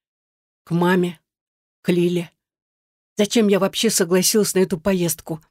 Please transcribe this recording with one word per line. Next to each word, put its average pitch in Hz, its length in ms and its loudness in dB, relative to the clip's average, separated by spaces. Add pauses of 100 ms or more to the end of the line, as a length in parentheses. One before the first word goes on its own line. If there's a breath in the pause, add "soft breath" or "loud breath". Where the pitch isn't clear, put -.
(640)
К - 60 -12
маме, 175 500 0 (640)
к - 100 -2
Лиле. 175 400 -2 (840)
Зачем 208 300 2
я 196 100 2
вообще 196 300 -2
согласилась 185 640 0
на 190 60 0
эту 185 200 -2
поездку? 170 720 -4